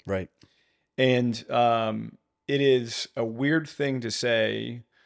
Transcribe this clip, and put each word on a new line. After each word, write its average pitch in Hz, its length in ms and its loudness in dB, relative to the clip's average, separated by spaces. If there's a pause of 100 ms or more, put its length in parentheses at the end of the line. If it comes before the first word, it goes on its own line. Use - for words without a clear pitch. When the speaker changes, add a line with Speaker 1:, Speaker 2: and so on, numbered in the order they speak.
Speaker 1:
Right. 95 240 -4 (680)
Speaker 2:
And, 123 540 2
um, 113 680 0 (280)
it 139 140 0
is 127 560 2
a 120 80 -2
weird 139 440 -2
thing 135 320 -4
to 113 100 -4
say, 113 720 -2 (220)